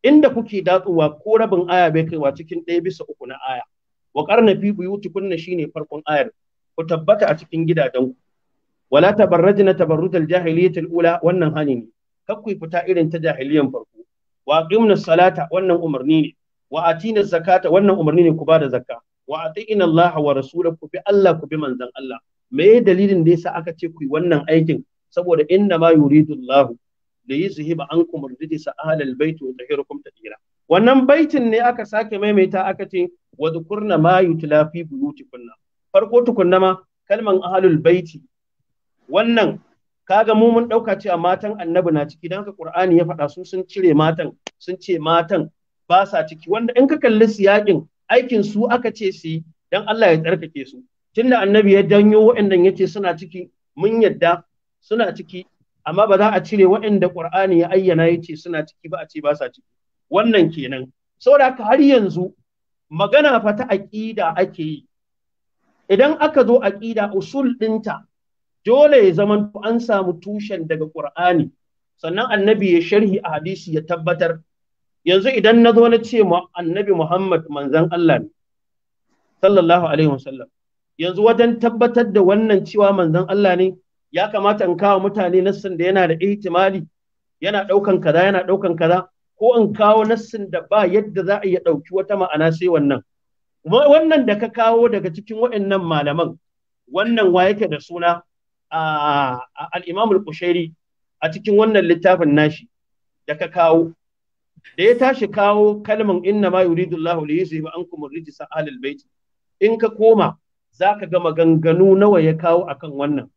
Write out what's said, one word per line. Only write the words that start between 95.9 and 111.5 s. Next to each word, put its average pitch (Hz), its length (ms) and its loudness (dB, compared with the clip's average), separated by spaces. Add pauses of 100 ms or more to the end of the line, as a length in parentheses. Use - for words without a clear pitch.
wannan 208 400 0
wa 180 120 2
yake 208 260 -2
da 147 100 -8
suna, 170 420 -4 (480)
a, 156 80 -6 (800)
a, 147 180 -14
al-Imam 180 360 -4
al-Qushairi 170 640 -4 (480)
a 160 80 -2
cikin 202 240 -4
wannan 208 320 4
littafin 170 480 2
nashi 151 340 0 (580)
da 151 100 -6
ka 170 120 -8
kawo, 165 460 2 (840)
da 180 80 -2
ya 233 140 6
tashi 262 300 0
kawo 208 540 2
kalman 208 420 -2
"inna 202 260 0
ma 185 120 0
yuridu 175 340 -2
Allahu 160 300 -4
li 156 140 -4
yuzhiba 156 360 -8
ankum 170 280 -14
ar-rijsa 147 460 -16
ahlal 151 320 -10
bayt." 139 200 -10 (580)
In 220 180 0
ka 226 100 -2
koma, 214 480 2 (360)
za 196 260 0
ka 202 80 -10
ga 170 120 -2
maganganu 165 800 2